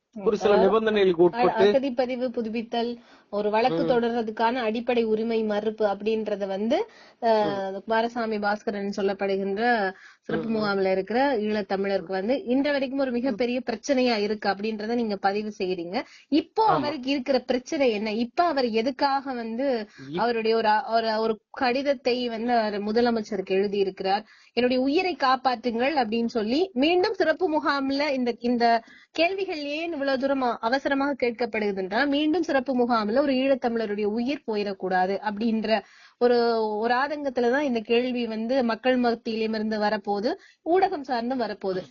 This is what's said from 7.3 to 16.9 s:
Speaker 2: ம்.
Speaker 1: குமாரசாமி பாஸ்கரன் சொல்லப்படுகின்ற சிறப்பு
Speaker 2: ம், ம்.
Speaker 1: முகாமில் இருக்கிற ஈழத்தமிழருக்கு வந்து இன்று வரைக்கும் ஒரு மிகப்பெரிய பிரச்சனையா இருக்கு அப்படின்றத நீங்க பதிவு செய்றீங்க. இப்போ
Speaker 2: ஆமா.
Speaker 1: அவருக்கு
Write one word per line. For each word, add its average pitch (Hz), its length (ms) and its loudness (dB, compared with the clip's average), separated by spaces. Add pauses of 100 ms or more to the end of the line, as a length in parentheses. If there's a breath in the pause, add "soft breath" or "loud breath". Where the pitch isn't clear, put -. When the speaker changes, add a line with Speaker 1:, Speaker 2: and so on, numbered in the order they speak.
Speaker 2:
ம். 196 80 -8
Speaker 1:
குமாரசாமி 226 580 -2
பாஸ்கரன் 202 600 -4
சொல்லப்படுகின்ற 196 960 0 (280 loud breath)
சிறப்பு - 260 -4
Speaker 2:
ம், 220 40 -2
ம். 220 40 0
Speaker 1:
முகாமில் 202 300 0
இருக்கிற 214 520 0
ஈழத்தமிழருக்கு 196 720 -2
வந்து 202 320 -2
இன்று 269 280 0
வரைக்கும் 269 280 -2
ஒரு 262 120 0
மிகப்பெரிய 240 540 -2
பிரச்சனையா 247 520 0
இருக்கு 208 320 -2
அப்படின்றத 214 460 -2
நீங்க 220 220 0
பதிவு 208 400 -2
செய்றீங்க. 185 460 -4 (240 loud breath)
இப்போ 381 360 0
Speaker 2:
ஆமா. 427 80 4
Speaker 1:
அவருக்கு 294 380 -2